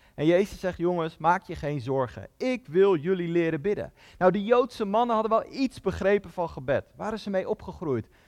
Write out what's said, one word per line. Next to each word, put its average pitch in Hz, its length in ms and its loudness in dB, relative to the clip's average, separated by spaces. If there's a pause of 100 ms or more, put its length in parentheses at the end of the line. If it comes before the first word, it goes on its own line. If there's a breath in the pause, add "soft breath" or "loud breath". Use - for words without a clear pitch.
(140 soft breath)
En 143 120 -2
Jezus 180 340 2
zegt, 180 180 -6
"Jongens, 170 380 -2
maak 175 260 2
je 175 120 -12
geen 147 260 -4
zorgen. 120 560 -4
Ik 254 300 -4
wil 190 300 4
jullie 175 320 -2
leren 165 320 0
bidden." 196 320 -4 (260 loud breath)
Nou, 180 140 6
de 202 120 0
Joodse 240 400 2
mannen 226 320 0
hadden 220 220 2
wel - 140 -6
iets 254 280 -4
begrepen 196 500 0
van 165 180 -6
gebed. 127 360 -2 (120)
Waren 214 220 -8
ze 208 120 -10
mee 190 180 -2
opgegroeid. 156 600 -4 (200 soft breath)